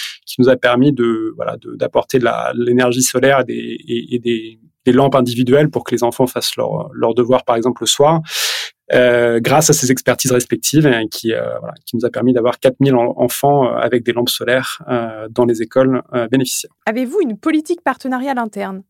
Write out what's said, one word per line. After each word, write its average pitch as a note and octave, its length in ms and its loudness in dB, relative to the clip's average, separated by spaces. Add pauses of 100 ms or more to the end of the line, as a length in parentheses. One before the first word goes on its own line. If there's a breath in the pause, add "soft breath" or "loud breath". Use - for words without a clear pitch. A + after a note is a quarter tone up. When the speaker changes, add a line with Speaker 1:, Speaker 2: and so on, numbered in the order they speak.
(260 loud breath)
Speaker 1:
qui - 140 -14
nous B2 100 4
a B2+ 60 6
permis B2+ 380 2
de, A2+ 420 -2
voilà, A2 220 -8
de, - 180 -16
d'apporter - 440 -2
de - 60 0
la, A#2 280 -2
de A#2+ 100 -4
l'énergie B2 400 2
solaire C3 380 2
et B2 40 -2
des, A#2 80 -8
et, A#2 640 -8
et A#2+ 40 -2
des, A2+ 400 -6 (260)
des B2+ 80 4
lampes C3 220 4
individuelles B2+ 540 2
pour - 140 -4
que - 100 -8
les A#2 100 0
enfants B2 240 0
fassent - 280 -4
leur, G#2+ 380 -4
leur A#2 200 0
devoir, B2 300 2
par - 140 0
exemple, A#2 260 -2
le A2 40 -4
soir, D#3+ 340 4 (720 loud breath)
euh, A#2+ 480 2
grâce D3+ 280 2
à D3 40 6
ces B2+ 180 0
expertises B2+ 400 0
respectives, C#3 560 2
hein, A2+ 240 2
qui, A2+ 220 -4
euh, A2+ 260 -4
voilà, - 160 -14 (100)
qui - 120 -6
nous A2+ 80 -2
a - 40 0
permis A#2+ 240 0
d'avoir A#2+ 260 0
quatre C3 200 2
mille C#3 160 4
en-, A#2+ 220 2
enfants, C3 500 2
euh, A#2 80 -2
avec A#2+ 280 0
des A#2 100 -2
lampes A#2+ 160 -2
solaires, B2 580 -2
euh, A2+ 420 -6
dans A#2+ 160 0
les A2+ 160 0
écoles, C3 400 0 (120)
euh, A#2+ 160 -2
bénéficiaires. B2+ 420 -2 (140)
Speaker 2:
Avez-vous B3+ 360 -2
une A3+ 160 -2
politique D#4+ 460 -2
partenariale C4 540 -4
interne ? G3 520 -8